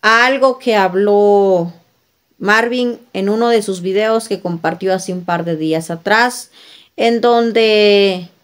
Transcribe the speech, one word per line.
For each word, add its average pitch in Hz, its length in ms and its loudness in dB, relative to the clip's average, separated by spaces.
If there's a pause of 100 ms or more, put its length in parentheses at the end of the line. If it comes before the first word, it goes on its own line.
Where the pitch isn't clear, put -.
a 226 240 2
algo 262 320 0
que 233 180 -2
habló 196 960 2 (640)
Marvin 233 640 -2 (140)
en 196 160 -4
uno 226 200 0
de 226 120 2
sus 190 200 -6
videos 214 460 -2
que 190 120 -6
compartió 175 540 -4
hace 185 180 -6
un 180 140 -8
par 170 180 -4
de 170 140 -4
días 156 320 -4
atrás, 214 640 -2 (440)
en 233 240 0
donde 214 1080 2 (140)